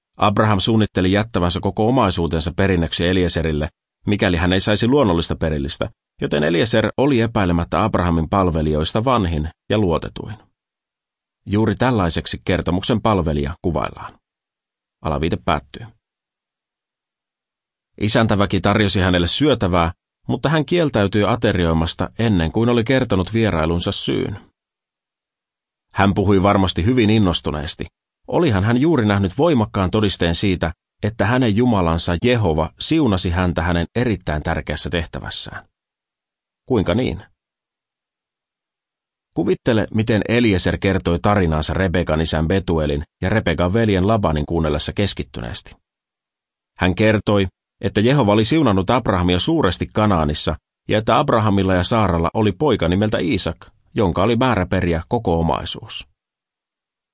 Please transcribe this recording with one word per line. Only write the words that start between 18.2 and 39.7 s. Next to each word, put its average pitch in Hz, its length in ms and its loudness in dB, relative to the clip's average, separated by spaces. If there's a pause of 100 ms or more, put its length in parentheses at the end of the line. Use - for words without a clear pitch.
tarjosi 101 380 2
hänelle 90 280 2
syötävää, 92 640 0 (360)
mutta 123 220 -2
hän 156 160 0
kieltäytyi 113 580 0
aterioimasta 92 840 0 (100)
ennen 92 320 2
kuin 113 180 0
oli 120 140 2
kertonut 113 500 0
vierailunsa 87 580 0
syyn. 101 480 -4 (1500)
Hän 98 200 2
puhui 98 300 4
varmasti 98 420 2
hyvin 117 240 2
innostuneesti. 82 760 0 (420)
Olihan 127 360 0
hän 117 140 0
juuri 139 280 2
nähnyt 98 320 0
voimakkaan 113 540 0
todisteen 92 440 0
siitä, 87 380 -2 (300)
että 104 220 -2
hänen 120 300 0
Jumalansa 92 680 0
Jehova 95 460 0 (100)
siunasi 120 500 0
häntä 87 320 -2
hänen 85 340 -2
erittäin 90 480 -4
tärkeässä 78 460 -6
tehtävässään. - 800 -8 (960)
Kuinka 92 300 0
niin? - 280 -4 (2000)
Kuvittele, 143 600 0